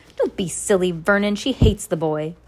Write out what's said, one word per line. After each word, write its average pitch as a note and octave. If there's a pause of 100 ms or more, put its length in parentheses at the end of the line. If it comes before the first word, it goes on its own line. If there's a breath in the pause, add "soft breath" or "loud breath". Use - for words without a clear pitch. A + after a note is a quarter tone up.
(160)
"Don't C4
be F3+
silly, F#3
Vernon. G3+
She A#3
hates -
the F3+
boy." D#3 (120)